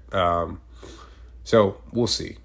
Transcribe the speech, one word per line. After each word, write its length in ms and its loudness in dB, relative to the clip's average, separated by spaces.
Um, 520 0
so 340 4
we'll 140 2
see. 380 -6